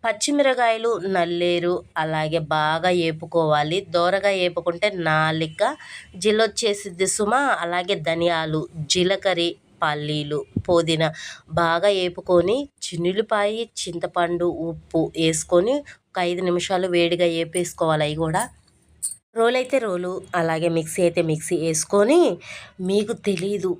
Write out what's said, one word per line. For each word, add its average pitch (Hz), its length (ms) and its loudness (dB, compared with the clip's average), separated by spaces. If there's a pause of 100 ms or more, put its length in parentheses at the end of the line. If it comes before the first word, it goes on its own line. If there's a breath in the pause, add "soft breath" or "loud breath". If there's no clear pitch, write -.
పచ్చిమిరకాయలు, 233 840 2 (240)
నల్లేరు 175 580 0 (300)
అలాగే 156 360 -2 (160)
బాగా 160 360 2 (180)
ఏపుకోవాలి. 160 680 0 (180)
దోరగా 190 360 2 (140)
ఏపుకుంటే 175 440 -2 (200)
నాలిక 160 520 0 (640 loud breath)
జిల్లొచ్చేసిద్ది 208 920 0
సుమా. 220 260 0 (240)
అలాగే 180 320 -2 (120)
ధనియాలు, 165 520 0 (320)
జీలకర్ర, 185 520 0 (380)
పల్లీలు, 151 580 -2 (280)
పుదీనా 160 420 2 (500 loud breath)
బాగా 170 300 2 (140)
ఏపుకొని, 180 520 2 (300)
చిన్నుల్లిపాయి, 208 760 0 (220)
చింతపండు, 175 680 -2 (220)
ఉప్పు 160 320 -2 (160)
వేసుకొని 175 580 2 (320 loud breath)
ఒక - 80 -8 (140)
ఐదు 180 180 -4
నిమిషాలు 180 480 0
వేడిగా 175 320 4 (140)
ఏపేసుకోవాలి. 160 680 0
అవి 151 160 -4
కూడా 156 180 0 (960)
రోలు 233 220 4
అయితే 262 240 0
రోలు, 180 260 -4 (300)
అలాగే 165 360 0
మిక్సీ 160 280 -4
అయితే 170 260 2
మిక్సీ 156 320 -2
వేసుకొని, 202 560 2 (720 loud breath)
మీకు 208 240 0 (140)
తెలీదు 190 520 -2